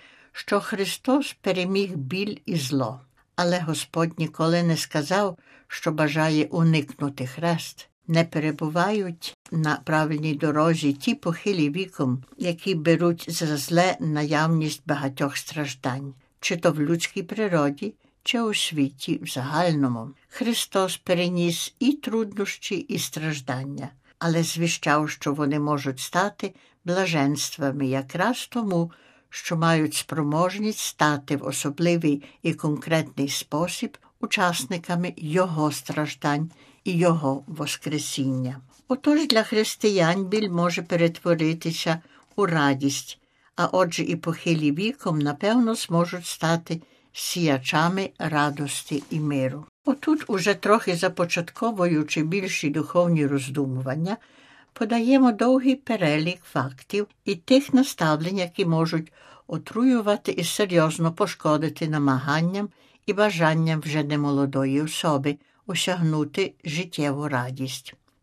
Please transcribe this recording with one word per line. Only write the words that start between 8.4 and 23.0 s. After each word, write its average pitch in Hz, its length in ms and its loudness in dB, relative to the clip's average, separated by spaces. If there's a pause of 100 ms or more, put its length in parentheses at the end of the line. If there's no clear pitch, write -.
на 156 260 0
правильній 156 580 0
дорозі 151 580 2
ті 180 220 -2
похилі 170 560 -2
віком, 143 540 -2 (140)
які 175 360 -4
беруть 170 540 2
за 160 280 -2
зле 170 440 2
наявність 156 840 0
багатьох 139 500 -2
страждань, 139 800 -6 (260)
чи - 160 -2
то 165 160 2
в 156 80 -4
людській 165 420 0
природі, 175 720 0 (280)
чи - 180 0
у 214 140 0
світі - 680 -2
в - 60 -10
загальному. 139 840 0 (180)
Христос 196 680 -2
переніс 175 800 0
і 262 140 4
труднощі, 208 840 -4
і - 220 -4
страждання, 139 920 -6 (300)